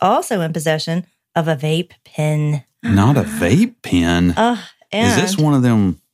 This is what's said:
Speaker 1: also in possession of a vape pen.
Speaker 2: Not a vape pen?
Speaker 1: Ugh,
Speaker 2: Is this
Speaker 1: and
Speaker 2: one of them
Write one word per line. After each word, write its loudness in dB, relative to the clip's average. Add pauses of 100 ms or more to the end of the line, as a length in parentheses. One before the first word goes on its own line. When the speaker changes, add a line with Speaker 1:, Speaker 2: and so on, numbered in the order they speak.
Speaker 1:
also 0
in -4
possession -4 (300)
of -2
a 0
vape -4 (140)
pen. -2 (180)
Speaker 2:
Not 2
a 0
vape 0
pen? 2
Speaker 1:
Ugh, 0 (360)
Speaker 2:
Is 0
this 0
Speaker 1:
and 0
Speaker 2:
one 2
of 2
them 2 (140)